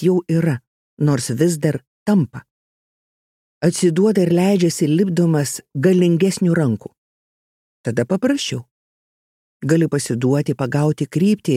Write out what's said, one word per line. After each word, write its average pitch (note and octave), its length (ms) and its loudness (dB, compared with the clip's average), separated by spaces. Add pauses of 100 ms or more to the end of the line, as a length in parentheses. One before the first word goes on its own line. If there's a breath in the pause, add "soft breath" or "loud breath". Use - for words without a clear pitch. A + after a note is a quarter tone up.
jau F3+ 100 2 (160)
yra, E3 300 0 (360)
nors C#3+ 300 0
vis D3+ 320 0
dar D3+ 220 -2 (240)
tampa. F3+ 400 0 (1120)
Atsiduoda F3+ 600 2
ir E3 100 2
leidžiasi F3 560 2
lipdomas E3 720 0 (160)
galingesnių F3 800 2
rankų. B2+ 360 -2 (920)
Tada A#2 240 -2
paprasčiau. G3 540 -2 (960)
Gali D#3 320 0
pasiduoti, C3 640 -2
pagauti D3 560 -2
kryptį F3+ 460 0